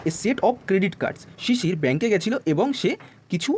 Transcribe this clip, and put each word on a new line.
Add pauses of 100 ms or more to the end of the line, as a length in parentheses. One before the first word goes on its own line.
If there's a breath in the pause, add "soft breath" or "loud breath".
a (100)
set (100)
of (140)
credit
cards। (240 loud breath)
শিশির
ব্যাংকে
গেছিল (200)
এবং (140)
সে (400 loud breath)
কিছু